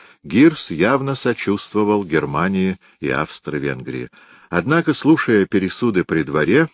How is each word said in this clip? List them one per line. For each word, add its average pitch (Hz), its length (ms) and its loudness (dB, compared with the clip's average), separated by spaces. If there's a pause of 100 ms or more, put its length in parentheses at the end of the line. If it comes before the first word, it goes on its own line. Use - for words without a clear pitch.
(220)
Гирс 151 480 2
явно 139 440 0
сочувствовал 104 920 -2
Германии 87 720 -2 (220)
и 76 80 -4
Австро-Венгрии. 67 1000 -6 (400)
Однако, 135 420 0
слушая 127 540 2
пересуды 95 580 0
при 82 200 -2
дворе, 76 500 2